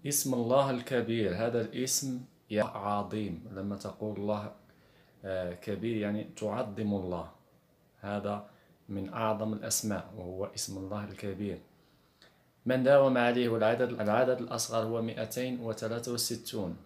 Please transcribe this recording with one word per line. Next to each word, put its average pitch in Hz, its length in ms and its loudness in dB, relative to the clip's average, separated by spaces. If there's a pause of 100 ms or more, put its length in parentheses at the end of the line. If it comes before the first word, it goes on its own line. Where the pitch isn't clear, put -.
اسم 139 280 0
الله 131 360 6
الكبير، 113 640 0
هذا 117 240 2
الاسم 127 600 -2 (300)
يا 104 140 4
عظيم. 101 880 -2
لما 101 240 -6
تقول 107 400 -8
الله، 104 360 -2 (720)
آه، 92 280 -2
كبير، 110 440 -4
يعني 104 280 -2 (120)
تعظم 107 580 -2
الله، 90 360 -4 (680)
هذا 101 460 -4 (420)
من 98 240 -6
أعظم 110 400 0
الأسماء 104 520 -2 (120)
وهو 92 280 -6
اسم 98 340 -8
الله 101 260 -6
الكبير. 101 540 -6 (1080)
من 127 160 4
داوم 135 360 8
عليه 120 380 4
العدد، 117 440 4
العدد 123 400 4
الأصغر 113 440 0
هو 113 180 0
مائتين 120 580 -4
وثلاثة 117 520 -4
وستون. 110 720 -4